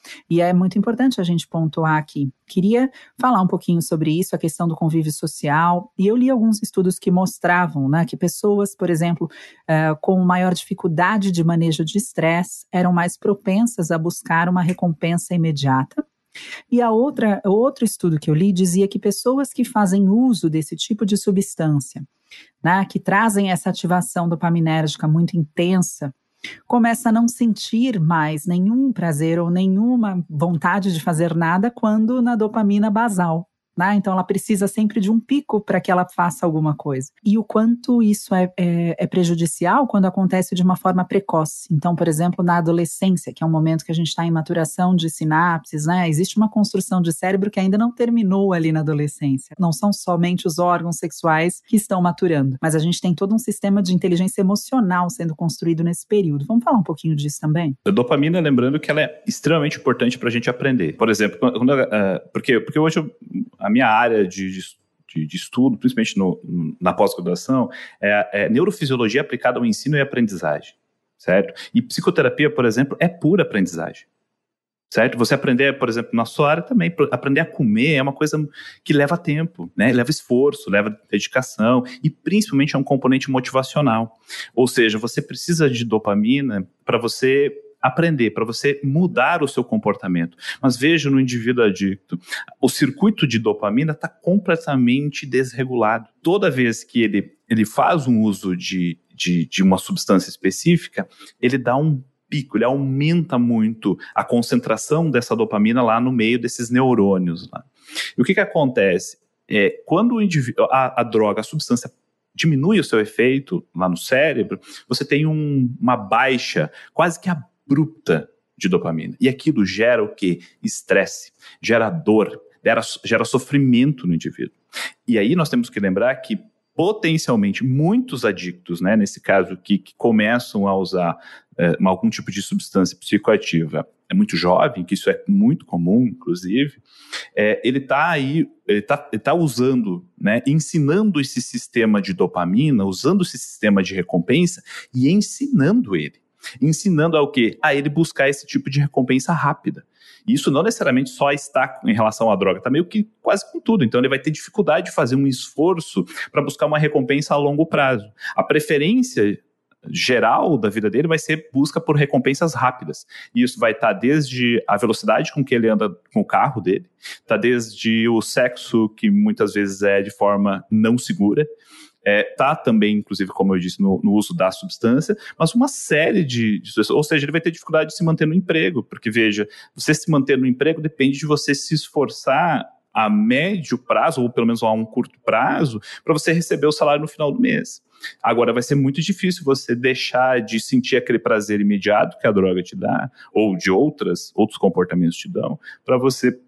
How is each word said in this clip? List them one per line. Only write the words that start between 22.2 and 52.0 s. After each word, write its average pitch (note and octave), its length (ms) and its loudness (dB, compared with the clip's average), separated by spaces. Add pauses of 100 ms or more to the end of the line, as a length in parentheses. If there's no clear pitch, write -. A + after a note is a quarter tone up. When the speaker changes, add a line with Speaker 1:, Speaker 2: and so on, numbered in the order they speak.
Speaker 1:
né, F#3 220 2
que F#3 140 -6
trazem G3+ 520 2
essa F3+ 200 -2
ativação F3+ 580 -2
dopaminérgica D#3+ 800 0
muito E3+ 280 2
intensa, E3+ 800 -2 (520)
começa A#3 420 0
a A3 40 4
não A#3 140 4
sentir A#3 720 0
mais D#3 480 0
nenhum G#3+ 460 2
prazer E3 460 0
ou E3+ 120 0
nenhuma F#3+ 760 0
vontade F3 640 0
de D#3+ 80 -4
fazer E3 340 0
nada F3 360 0
quando A3 520 0
na A#3+ 140 0
dopamina G#3+ 540 2
basal, F3+ 580 0 (300)
né? F#3+ 160 2
Então, G3 180 0
ela F#3 120 0
precisa G3 420 -2
sempre G#3+ 340 0
de F#3+ 80 2
um A3+ 120 2
pico C4+ 400 -2
pra F#3+ 200 -4
que - 80 -8
ela F3+ 160 2
faça F3+ 400 -4
alguma D#3 300 0
coisa. C3+ 380 -6 (120)
E G#3+ 140 2
o G#3 60 -2
quanto A#3 580 2
isso G#3 320 0
é, F3+ 240 2
é, E3+ 400 0
é - 80 -2
prejudicial F3 800 0
quando G3 200 2
acontece F#3 500 0
de F3+ 80 2
uma F#3 100 4
forma F3+ 300 0
precoce. - 640 -4
Então, F3 240 0
por E3+ 140 0
exemplo, F3 360 0
na F3 120 2
adolescência, E3+ 760 0
que - 120 -8
é - 20 0
um D#3+ 40 2
momento D#3+ 340 0
que E3 80 -6
a - 20 -2
gente D#3+ 180 -2
tá E3+ 140 -4
em E3 60 0
maturação E3+ 640 0
de E3 120 0
sinapses, D#3 800 -2
né? F3 220 2
Existe D#3+ 280 0
uma G#3+ 140 2
construção G3 500 0
de E3+ 120 0
cérebro F#3+ 400 -2
que G3 80 -4
ainda F#3+ 180 2
não A#3+ 160 0
terminou G3+ 580 2
ali D#3+ 200 2
na D#3 80 0
adolescência. D3 800 -2
Não E3+ 120 2
são G#3 200 0
somente F3+ 560 0
os D#3 100 -6
órgãos E3+ 380 0
sexuais E3 680 -2
que - 120 0
estão F#3+ 260 0